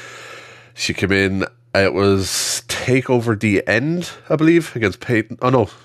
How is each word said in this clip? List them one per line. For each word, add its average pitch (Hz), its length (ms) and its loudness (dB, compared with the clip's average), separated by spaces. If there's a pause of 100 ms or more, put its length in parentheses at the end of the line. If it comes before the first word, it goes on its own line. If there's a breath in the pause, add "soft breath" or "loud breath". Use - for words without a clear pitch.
(760 loud breath)
She - 200 -6
came 95 180 -2
in, 98 320 2 (300)
it 95 200 2
was 98 720 0
TakeOver 123 720 0
The 104 280 2
End, 151 440 0 (200)
I 156 60 2
believe, 160 400 2
against 107 240 -2
Peyton. 113 420 -2
Oh, 127 80 2
no, 120 180 4 (160)